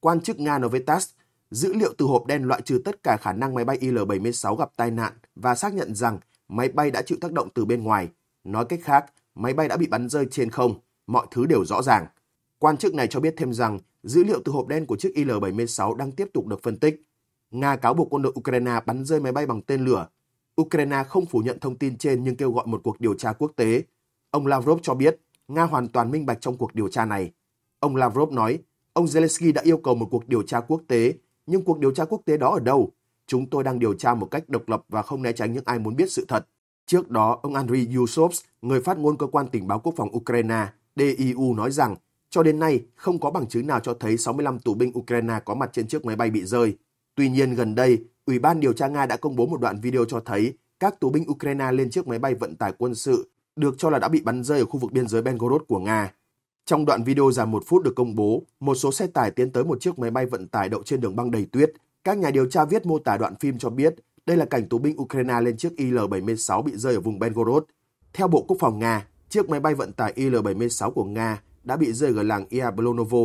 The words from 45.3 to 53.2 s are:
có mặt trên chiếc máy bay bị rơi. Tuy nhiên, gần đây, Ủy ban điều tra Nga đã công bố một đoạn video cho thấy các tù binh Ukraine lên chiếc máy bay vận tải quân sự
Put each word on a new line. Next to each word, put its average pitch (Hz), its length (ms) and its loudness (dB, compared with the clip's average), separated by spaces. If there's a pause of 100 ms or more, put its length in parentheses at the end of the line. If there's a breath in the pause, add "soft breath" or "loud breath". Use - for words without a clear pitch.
có 101 100 -4
mặt 127 180 -4
trên 117 140 -2
chiếc 147 180 -6
máy 110 120 -4
bay 117 140 2
bị 107 140 -2
rơi. 113 320 2 (380)
Tuy 139 140 2
nhiên, 131 260 2
gần 113 200 0
đây, 123 300 4 (220)
Ủy 127 120 0
ban 156 220 2
điều 131 120 4
tra 135 160 0
Nga 143 180 0
đã 117 100 -2
công 139 200 -4
bố 120 100 4
một 147 140 -4
đoạn 104 200 -2
video 123 240 2
cho 113 160 -4
thấy 113 340 -2 (260)
các 202 200 0
tù 131 100 2
binh 151 200 0
Ukraine 139 420 -2
lên 127 180 0
chiếc 175 160 -4
máy 117 120 -4
bay 131 160 0
vận 110 220 -6
tải 98 220 -4
quân 123 160 -2
sự 120 360 0 (260)